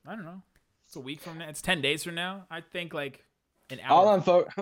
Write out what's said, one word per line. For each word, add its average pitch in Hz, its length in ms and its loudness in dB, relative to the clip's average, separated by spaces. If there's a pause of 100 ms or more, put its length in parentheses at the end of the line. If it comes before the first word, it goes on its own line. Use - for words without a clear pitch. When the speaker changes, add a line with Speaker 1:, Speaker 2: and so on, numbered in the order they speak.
Speaker 1:
I 196 80 -14
don't 214 100 -14
know. 180 180 -18 (440)
It's - 100 -20
a 143 40 -12
week 135 200 -10
from 160 180 -14
now. 165 100 -12
It's 147 140 -12
ten 185 180 0
days 151 240 0
from 170 100 -8
now. 185 360 -6
I 165 100 -10
think, 170 340 -10
like, 143 300 -8 (460)
an 131 100 -12
hour. - 120 -2
Speaker 2:
All 185 160 8
I'm 190 140 4
fo-, 180 240 6 (160)